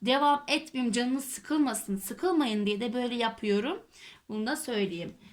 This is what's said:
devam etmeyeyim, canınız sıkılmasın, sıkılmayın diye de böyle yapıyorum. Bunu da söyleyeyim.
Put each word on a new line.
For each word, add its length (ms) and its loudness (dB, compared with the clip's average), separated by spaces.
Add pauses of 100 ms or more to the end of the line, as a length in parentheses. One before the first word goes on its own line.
devam 460 4
etmeyeyim, 460 -2
canınız 320 0
sıkılmasın, 720 0
sıkılmayın 680 0
diye 140 2
de 140 -2
böyle 220 0
yapıyorum. 720 0 (420)
Bunu 180 -2
da 80 0
söyleyeyim. 640 -4 (160)